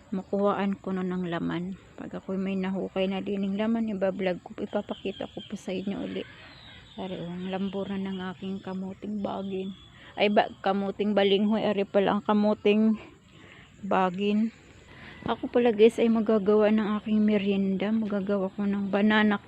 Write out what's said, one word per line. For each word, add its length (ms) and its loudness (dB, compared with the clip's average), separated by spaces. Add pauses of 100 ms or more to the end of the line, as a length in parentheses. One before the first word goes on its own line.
(140)
makuhaan 640 0
ko 160 -8
na 80 -4
ng 240 -4
laman. 480 -4 (240)
Pag 240 -12
ako'y 160 -6
may 160 -4
nahukay 560 -2
na 80 -2
din 240 -4
ng 160 -2
laman, 320 0
iba-vlog 560 -2
ko 80 -16
po, 80 -10
ipapakita 640 -6
ko 240 -14
po 80 -10
sa 160 -8
inyo 240 -6
uli. 240 -8 (800)
Ari, 160 -8
oh, 160 -10
ang 160 -8
lambor 400 -4
na 80 -6
ng 320 -6
aking 320 -8
kamuting 640 -8
bagin. 480 -6 (400)
Ay, 160 2
ba, 320 2
kamuting 560 0
balinghoy. 480 4
Ari 160 0
pala 320 2
ang 80 -2
kamuting 720 4 (880)
bagin. 720 0 (720)
Ako 240 -4
pala, 240 4
guys, 240 6
ay 160 4
magagawa 560 4
ng 320 2
aking 240 2
merienda. 640 2
Magagawa 640 -2
ko 160 -2
ng 240 -2
banana 540 4